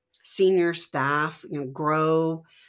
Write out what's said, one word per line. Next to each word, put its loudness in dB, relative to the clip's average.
senior 2
staff, -2
you -6
know, -6
grow, 0